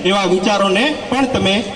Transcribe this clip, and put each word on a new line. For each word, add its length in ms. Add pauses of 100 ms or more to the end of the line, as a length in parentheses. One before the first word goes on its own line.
એવા 200
વિચારોને 680 (140)
પણ 160
તમે 380 (140)